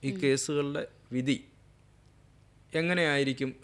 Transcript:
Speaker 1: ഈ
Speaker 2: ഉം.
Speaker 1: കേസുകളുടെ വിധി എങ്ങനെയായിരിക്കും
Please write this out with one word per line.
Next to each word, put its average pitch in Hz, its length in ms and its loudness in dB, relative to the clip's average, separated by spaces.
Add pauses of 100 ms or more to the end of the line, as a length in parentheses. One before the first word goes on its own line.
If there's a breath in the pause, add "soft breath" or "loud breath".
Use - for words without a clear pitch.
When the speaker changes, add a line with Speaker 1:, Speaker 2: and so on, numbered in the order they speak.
Speaker 1:
ഈ 135 80 -2
Speaker 2:
ഉം. 190 80 -6
Speaker 1:
കേസുകളുടെ 143 640 0 (280)
വിധി 127 260 0 (1400)
എങ്ങനെയായിരിക്കും 143 920 0